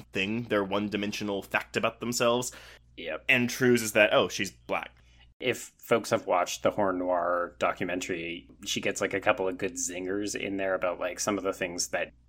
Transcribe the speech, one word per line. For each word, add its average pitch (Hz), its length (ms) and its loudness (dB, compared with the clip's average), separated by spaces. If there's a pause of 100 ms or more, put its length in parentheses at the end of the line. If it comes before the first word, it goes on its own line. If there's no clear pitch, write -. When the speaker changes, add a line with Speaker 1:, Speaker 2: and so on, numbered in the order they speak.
(140)
Speaker 1:
thing, 107 300 0
their 107 200 2
one-dimensional 101 800 -2
fact - 340 -2
about 113 240 0
themselves. 120 500 2 (460)
Speaker 2:
Yep. 80 320 -8
Speaker 1:
And 123 220 4
True's 123 320 4
is 110 100 -4
that, 107 220 8
oh, 110 140 4
she's 95 220 -4
black. - 400 -8 (480)
Speaker 2:
If - 400 -4
folks - 320 2
have 110 160 0
watched 90 360 0
the 104 100 4
Horn 95 260 0
Noir 87 600 0
documentary, 87 920 -2 (160)
she - 160 -4
gets, 101 220 -2
like, 98 120 0
a 98 60 0
couple 95 280 2
of 90 100 -6
good 92 160 -4
zingers 92 600 -4
in 98 220 -4
there 98 180 0
about, 90 240 0
like, 90 220 -6
some 101 180 0
of 90 60 -8
the 95 80 0
things 87 360 -4
that, 85 240 -4 (160)